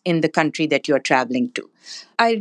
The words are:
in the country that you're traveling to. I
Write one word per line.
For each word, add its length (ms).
in 160
the 80
country 380
that 200
you're 120
traveling 520
to. 180
I 240